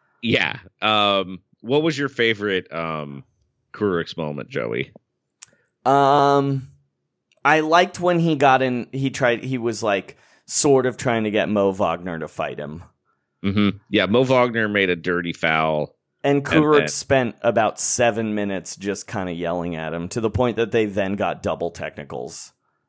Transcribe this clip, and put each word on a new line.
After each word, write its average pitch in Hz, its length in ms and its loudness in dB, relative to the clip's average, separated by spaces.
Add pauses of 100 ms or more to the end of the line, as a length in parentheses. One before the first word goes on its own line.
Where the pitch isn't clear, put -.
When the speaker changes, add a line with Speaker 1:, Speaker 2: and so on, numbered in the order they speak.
(200)
Speaker 1:
Yeah. 110 380 0 (240)
Um, 101 580 2 (200)
what 135 240 0
was 160 120 0
your 139 120 -4
favorite, 104 640 0
um, 76 500 -8 (500)
Kurik's 90 440 -2
moment, 73 340 -8
Joey? 58 400 -4 (960)
Speaker 2:
Um, 139 840 4 (760)
I 156 160 4
liked 175 400 2
when 175 180 2
he 165 180 2
got 131 240 6
in, 123 320 -2
he 135 160 -2
tried, 123 360 0
he 131 120 -4
was, 113 260 -2
like, 101 360 0 (260)
sort 135 400 4
of 123 140 -2
trying 117 260 0
to 107 60 0
get 98 180 2
Mo 98 220 4
Wagner 87 480 -2
to 76 100 -6
fight 73 300 -8
him. 76 240 -12 (600)
Speaker 1:
Mm-hmm. 98 360 0 (100)
Yeah, 98 180 2
Mo 117 180 2
Wagner 123 440 2
made 101 220 2
a 87 60 0
dirty 87 360 -4
foul. 78 640 -2 (300)
Speaker 2:
And 143 140 2
Speaker 1:
And 139 60 -2
Speaker 2:
Kurik 151 360 2
Speaker 1:
then - 80 -2
Speaker 2:
spent - 520 -2
about 110 380 0
seven 113 560 -2
minutes 101 420 -6
just 98 300 -6
kinda 92 260 -6
yelling 85 440 -4
at 80 180 -6
him, 85 140 -6
to 120 120 -6
the 110 80 0
point 120 280 0
that 113 160 -2
they 113 140 2
then 98 280 -2
got 92 280 -4
double 85 280 -4
technicals. - 840 -12 (360)